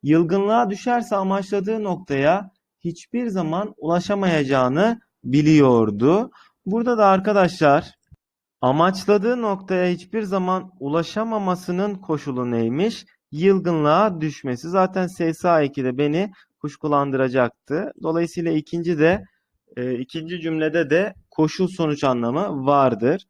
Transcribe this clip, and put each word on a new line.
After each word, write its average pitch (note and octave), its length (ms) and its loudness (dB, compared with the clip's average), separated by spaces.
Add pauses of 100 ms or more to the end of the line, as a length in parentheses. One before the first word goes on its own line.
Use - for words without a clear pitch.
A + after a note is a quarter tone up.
Yılgınlığa F#3+ 680 2
düşerse A#3 460 -2
amaçladığı G3 680 -2
noktaya F3+ 640 0 (300)
hiçbir A#3 460 -8
zaman F#3+ 500 -4
ulaşamayacağını E3+ 1200 0 (240)
biliyordu. C3+ 1040 4 (360)
Burada A#3 320 0
da G#3 80 6
arkadaşlar F#3 880 4 (680)
amaçladığı F#3+ 840 2
noktaya F#3+ 500 -2
hiçbir F3+ 300 -6
zaman F#3 580 -4
ulaşamamasının F3+ 1120 -4
koşulu C#3+ 560 -6
neymiş? B2 560 -2 (260)
Yılgınlığa E3+ 880 2
düşmesi. C#3+ 480 -6
Zaten F#3 380 0
S E3+ 280 -4
S F#3 140 -2
A E3 140 4
iki C#3 220 -2
de B2+ 140 -2
beni D#3+ 340 0 (260)
kuşkulandıracaktı. C#3 1300 -2 (100)
Dolayısıyla E3 500 -2
ikinci D#3+ 460 -4
de, F3+ 260 2 (520)
e, B2 220 -6
ikinci D#3+ 420 -10
cümlede D#3 500 -2
de F#3+ 240 0 (160)
koşul D#3+ 380 0
sonuç D3+ 360 -2
anlamı C3+ 640 -2
vardır. C3+ 640 2